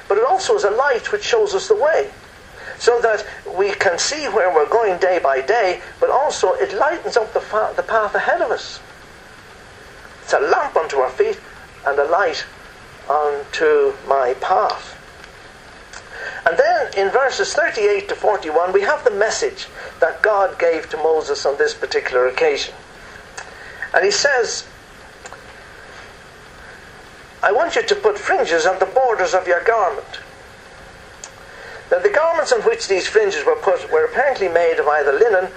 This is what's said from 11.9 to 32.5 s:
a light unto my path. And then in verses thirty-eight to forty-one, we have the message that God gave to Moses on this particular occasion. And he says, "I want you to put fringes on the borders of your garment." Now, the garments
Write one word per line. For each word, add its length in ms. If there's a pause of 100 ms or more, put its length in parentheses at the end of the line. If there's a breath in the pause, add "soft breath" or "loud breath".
a 80
light 400 (640)
unto 840 (140)
my 340
path. 560 (1500 loud breath)
And 120
then 400
in 140
verses 420
thirty-eight 560
to 60
forty-one, 580
we 80
have 220
the 80
message 560 (320 loud breath)
that 220
God 380
gave 300
to 80
Moses 480
on 120
this 160
particular 540
occasion. 460 (1200 loud breath)
And 100
he 80
says, 540 (2750 loud breath)
"I 80
want 240
you 80
to 120
put 220
fringes 480
on 140
the 60
borders 480
of 140
your 140
garment." 580 (1700 loud breath)
Now, 80
the 100
garments 440